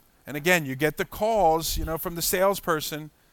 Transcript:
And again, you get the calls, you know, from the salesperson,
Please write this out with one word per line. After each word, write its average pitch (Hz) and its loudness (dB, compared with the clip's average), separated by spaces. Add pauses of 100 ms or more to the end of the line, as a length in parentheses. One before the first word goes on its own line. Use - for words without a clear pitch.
(260)
And 147 -8
again, 160 2
you 131 -4
get 151 0
the 190 -4
calls, 175 2
you - -4
know, 160 -4
from 175 -6
the 170 -6
salesperson, 170 0 (220)